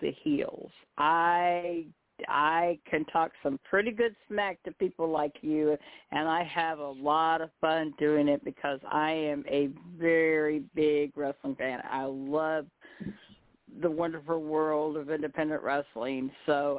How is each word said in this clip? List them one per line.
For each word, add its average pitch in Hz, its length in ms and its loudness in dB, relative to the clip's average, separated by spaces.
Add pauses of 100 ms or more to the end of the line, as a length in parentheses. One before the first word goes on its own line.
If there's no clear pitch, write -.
the 147 120 -2 (100)
heels. - 480 -2 (280)
I, 170 880 2 (420)
I 165 500 2 (100)
can 156 180 0
talk 165 260 0 (100)
some 139 220 -2
pretty 208 280 0
good 220 220 0 (140)
smack 202 360 -4
to 190 80 -10
people 180 360 -2
like 151 320 -2
you, 151 340 2 (380)
and 151 160 0
I 170 160 0
have 160 360 -2
a 143 100 -8
lot 156 500 2
of 160 80 -6 (140)
fun 160 360 2
doing 151 300 4
it 143 160 2
because 143 420 -4
I 156 260 0
am 151 360 -4
a 143 220 2 (280)
very 160 640 4 (120)
big 147 420 2
wrestling 139 400 -4
fan. 127 240 -4 (100)
I 135 140 -4
love 143 640 -2 (1120)
the 165 100 2
wonderful 160 520 -4
world 156 560 0
of 143 100 -8
independent 156 540 -2
wrestling, 131 680 -4 (140)
so 143 340 0